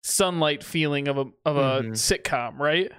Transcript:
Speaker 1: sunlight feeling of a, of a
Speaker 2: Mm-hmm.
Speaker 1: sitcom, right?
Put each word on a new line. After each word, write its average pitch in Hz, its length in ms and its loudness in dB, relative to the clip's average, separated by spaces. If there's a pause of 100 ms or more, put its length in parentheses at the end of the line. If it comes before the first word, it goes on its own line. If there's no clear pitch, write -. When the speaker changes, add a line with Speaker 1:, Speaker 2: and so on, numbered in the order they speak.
Speaker 1:
sunlight 165 600 0
feeling 147 440 0
of 139 100 0
a, 135 80 -2 (180)
of 151 140 2
a 135 240 2
Speaker 2:
Mm-hmm. 113 100 -4
Speaker 1:
sitcom, 120 680 -2
right? 151 400 0